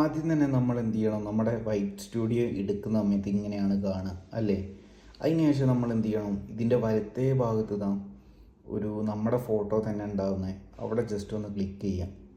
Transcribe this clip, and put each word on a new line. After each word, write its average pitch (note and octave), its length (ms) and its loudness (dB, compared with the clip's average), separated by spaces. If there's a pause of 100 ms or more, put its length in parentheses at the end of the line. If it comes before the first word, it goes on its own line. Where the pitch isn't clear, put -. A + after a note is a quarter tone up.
ആദ്യം D#3 320 2
തന്നെ D3 140 4 (100)
നമ്മൾ B2 260 2
എന്ത് A2 140 0
ചെയ്യണം, G#2+ 320 2
നമ്മുടെ A2 240 2 (160)
വൈറ്റ് G2+ 380 -2
സ്റ്റുഡിയോ A#2 380 0 (180)
എടുക്കുന്ന G2+ 400 -2
സമയത്ത് G2+ 320 2
ഇങ്ങനെയാണ് G2+ 420 0 (100)
കാണുക F#2 300 -4 (220)
അല്ലേ? G#2 200 2 (640)
അതിന് D#3+ 260 4
ശേഷം C3+ 240 4
നമ്മൾ A#2+ 220 2
എന്ത് A2 140 2
ചെയ്യണം, G#2 260 0 (180)
ഇതിൻ്റെ A#2 320 2
വലത്തേ A2 400 0 (160)
ഭാഗത്ത് A2 440 0
ദാ G2 40 0 (840)
ഒരു G#2 160 -4 (220)
നമ്മുടെ A2 340 0
ഫോട്ടോ G#2+ 320 2 (100)
തന്നെ G#2 220 -4
ഉണ്ടാവുന്നത്, F#2+ 440 -2 (280)
അവിടെ A2+ 200 -2 (100)
just G2+ 260 -6
ഒന്ന് G#2 180 -6
ക്ലിക്ക് F#2+ 300 -4
ചെയ്യാം. F2 260 -2 (240)